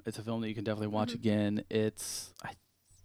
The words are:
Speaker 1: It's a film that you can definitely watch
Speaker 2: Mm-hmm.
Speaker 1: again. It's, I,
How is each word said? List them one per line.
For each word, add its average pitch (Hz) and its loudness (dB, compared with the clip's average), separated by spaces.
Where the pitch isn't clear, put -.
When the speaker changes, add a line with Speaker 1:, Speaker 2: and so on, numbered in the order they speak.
Speaker 1:
It's 110 -6
a 110 -8
film 113 -2
that 110 -2
you 107 -4
can 107 -4
definitely 107 0
watch 107 2
Speaker 2:
Mm-hmm. 117 -4
Speaker 1:
again. 104 4
It's, - -2
I, - -8